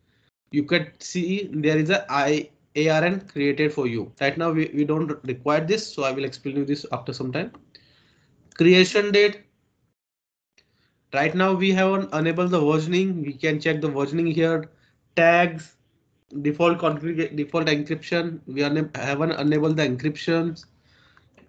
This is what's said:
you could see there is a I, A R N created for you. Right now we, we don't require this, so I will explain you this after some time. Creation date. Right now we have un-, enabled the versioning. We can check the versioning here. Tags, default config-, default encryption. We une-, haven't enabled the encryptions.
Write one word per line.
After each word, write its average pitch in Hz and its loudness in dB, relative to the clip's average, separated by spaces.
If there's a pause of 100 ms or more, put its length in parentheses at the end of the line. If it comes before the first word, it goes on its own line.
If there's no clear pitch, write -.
(500)
you 147 0
could 160 0 (120)
see 185 -4
there 151 2
is 156 0
a 196 0
I, 143 0 (240)
A 156 2
R 156 4
N 190 0
created 143 0
for 139 -2
you. 113 -4 (100)
Right 139 0
now 165 -2
we, 160 0
we 147 0
don't 151 -2 (120)
require 135 -2
this, 214 -2
so - -6
I 135 0
will 135 -4
explain 135 -8
you 139 -2
this 143 -4
after 123 -8
some 131 -8
time. 190 -6 (1000)
Creation 185 6
date. 208 4 (1700)
Right 156 0
now 190 4
we 190 2
have 190 4
un-, 196 -2
enabled 165 0
the 175 2
versioning. 165 0
We 139 -8
can 151 -2
check 156 -2
the 156 -2
versioning 147 -2
here. 165 0 (440)
Tags, 170 2 (640)
default 156 2
config-, 160 -2
default 156 -2
encryption. 160 -2
We 139 -4
une-, 156 0
haven't 143 -2
enabled 151 0
the 151 2
encryptions. 165 -2 (840)